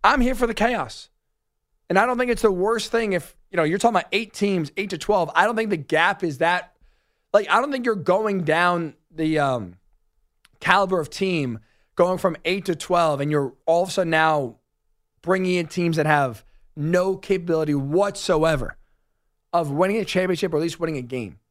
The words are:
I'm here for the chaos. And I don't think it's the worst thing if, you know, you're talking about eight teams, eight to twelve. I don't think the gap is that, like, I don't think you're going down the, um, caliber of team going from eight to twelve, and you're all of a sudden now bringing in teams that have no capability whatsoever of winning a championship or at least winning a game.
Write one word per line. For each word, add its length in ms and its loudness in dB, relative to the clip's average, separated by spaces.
I'm 180 4
here 140 2
for 100 0
the 80 -2
chaos. 560 -2
And 80 2
I 80 4
don't 140 -2
think 100 -2
it's 140 -2
the 80 6
worst 400 0
thing 220 0
if, 220 -6
you 80 -4
know, 60 4
you're 160 0
talking 160 2
about 160 0
eight 220 -4
teams, 440 -2
eight 140 -6
to 80 -8
twelve. 340 0
I 120 4
don't 100 -2
think 160 -2
the 60 -2
gap 460 0
is 140 -4
that, 380 -2
like, 160 4
I 100 6
don't 120 -2
think 160 -2
you're 80 0
going 480 0
down 500 2
the, 300 -2
um, 380 -2
caliber 400 4
of 100 -6
team 500 -4
going 240 2
from 260 -2
eight 200 -2
to 100 -2
twelve, 440 0
and 120 -2
you're 240 -2
all 160 2
of 80 -2
a 20 -10
sudden 200 -2
now 460 0
bringing 320 0
in 100 -2
teams 320 -2
that 80 0
have 400 0
no 400 0
capability 580 -2
whatsoever 1040 0
of 200 0
winning 260 2
a 80 -2
championship 480 -2
or 40 0
at 40 0
least 180 -4
winning 180 -4
a 40 -6
game. 380 -8